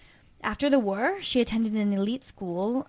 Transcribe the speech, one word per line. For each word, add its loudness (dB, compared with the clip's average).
After 0
the 2
war, 0
she 2
attended 0
an 2
elite 0
school, -2